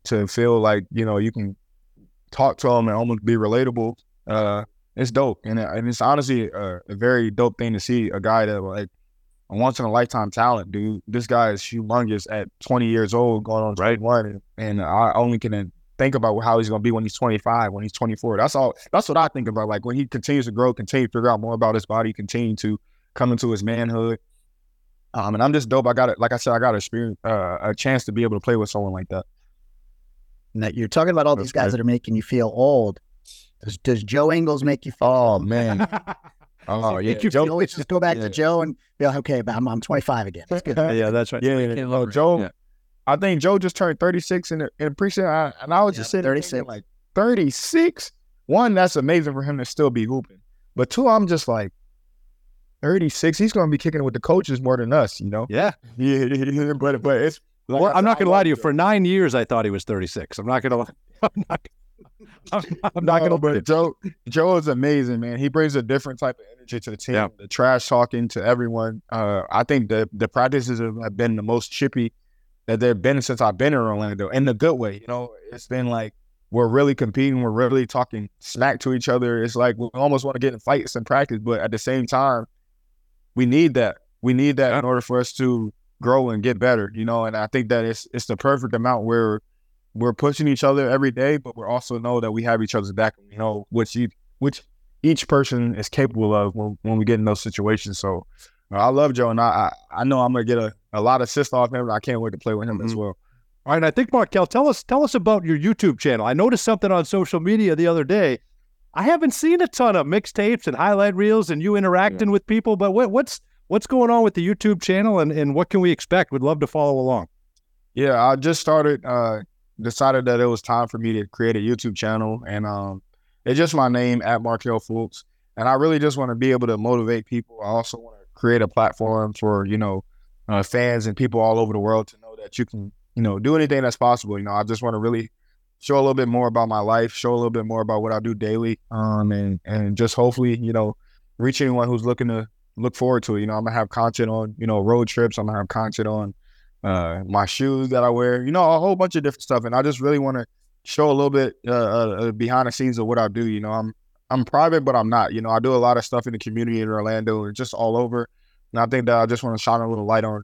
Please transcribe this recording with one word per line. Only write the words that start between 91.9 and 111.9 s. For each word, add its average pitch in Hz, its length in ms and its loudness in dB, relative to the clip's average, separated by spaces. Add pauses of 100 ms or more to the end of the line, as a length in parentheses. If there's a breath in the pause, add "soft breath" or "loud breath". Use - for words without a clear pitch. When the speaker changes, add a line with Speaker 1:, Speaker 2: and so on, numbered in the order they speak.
Speaker 1:
know 120 220 -2
that 113 100 -4
we 113 140 -4
have 117 180 0
each 107 120 -4
other's 101 180 -2
back. 110 220 0 (140)
We 101 80 -20
know 107 340 -4
which 113 260 -2
each, 120 160 -2 (260)
which 139 240 -2 (400)
each 156 240 2
person 123 480 0
is 104 140 -8
capable 110 460 0
of 101 200 0
when, 107 280 -6
when 110 140 0
we 107 80 2
get 117 100 2
in 107 100 0
those 104 160 0
situations. 104 580 -2
So, 92 280 -6 (460 soft breath)
uh, 98 40 -4
I 104 120 4
love 139 260 4
Joe, 120 160 2
and 113 100 0
I, 110 320 2 (180)
I, 82 100 -8
I 123 40 0
know 135 160 2
I'm 123 120 2
gonna 120 120 0
get 120 140 2
a, 110 140 -2 (200)
a 107 80 -2
lot 127 200 4
of 120 40 0
assists - 280 -2
off 123 180 2
him, 123 120 -6
and 117 100 -4
I 107 60 -2
can't 120 220 -4
wait 113 100 -4
to 85 80 -12
play 110 160 -4
with 107 140 -4
him 104 120 -6
as 113 120 -4
Speaker 2:
Mm-hmm. 107 80 -4
Speaker 1:
well. 101 180 -6 (480)
Speaker 2:
All 143 80 0
right, 165 100 2
I 156 60 4
think, 240 220 0
Markelle, 190 340 2
tell 285 220 2
us, 233 140 0
tell 277 200 0
us 269 120 0
about 202 300 2
your 160 140 0
YouTube 170 400 2
channel. 117 260 0
I 123 100 2
noticed 220 300 2
something 208 280 0
on 170 120 2
social 185 360 -2
media 196 360 2
the 165 100 2
other 165 180 2
day. 156 340 2 (560)
I 165 80 -2
haven't 311 300 2
seen 339 280 2
a 349 80 2
ton 226 280 2
of 143 100 2
mixtapes 208 600 -2
and 127 100 -2
highlight 196 380 2
reels 208 360 2
and 156 120 -2
you 208 140 2
interacting 196 520 2